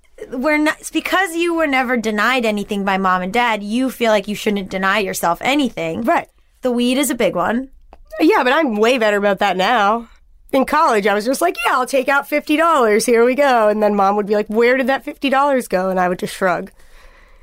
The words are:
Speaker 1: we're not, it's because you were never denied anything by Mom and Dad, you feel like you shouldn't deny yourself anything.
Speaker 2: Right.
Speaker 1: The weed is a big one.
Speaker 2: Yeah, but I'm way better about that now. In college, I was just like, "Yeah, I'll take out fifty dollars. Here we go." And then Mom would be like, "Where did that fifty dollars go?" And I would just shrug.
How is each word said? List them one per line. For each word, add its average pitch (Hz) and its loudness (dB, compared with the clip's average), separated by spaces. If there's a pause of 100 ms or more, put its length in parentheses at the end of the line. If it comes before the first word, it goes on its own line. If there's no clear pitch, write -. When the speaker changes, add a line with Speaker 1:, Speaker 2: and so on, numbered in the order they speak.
(340)
Speaker 1:
we're 302 0
not, 302 0
it's - -14
because 339 -2
you 339 -2
were 320 0
never 262 0
denied 220 -2
anything 208 -4
by 196 0
Mom 185 0
and 185 -6
Dad, 226 0
you 240 -2
feel 226 -2
like 202 0
you 208 -6
shouldn't 202 -4
deny 190 -2
yourself 185 -2
anything. 226 -2
Speaker 2:
Right. 294 0 (340)
Speaker 1:
The 254 -2
weed 240 0
is 277 0
a 254 -4
big 214 0
one. 226 -2 (500)
Speaker 2:
Yeah, 330 4
but 247 2
I'm 294 0
way 226 2
better 208 2
about 196 0
that 196 0
now. 214 0 (440)
In 262 2
college, 269 2
I 202 2
was 208 -2
just 262 -2
like, 349 0 (100)
"Yeah, 349 0
I'll 247 0
take 262 -2
out 285 0
fifty 302 -2
dollars. 262 2
Here 233 4
we 254 2
go." 247 4
And 214 2
then 208 2
Mom 196 2
would 208 -2
be 214 0
like, 208 0
"Where 233 2
did 262 0
that 269 -2
fifty 277 -6
dollars 269 0
go?" 185 -2
And 185 -2
I 180 2
would 180 -4
just - -8
shrug. 185 -2 (720)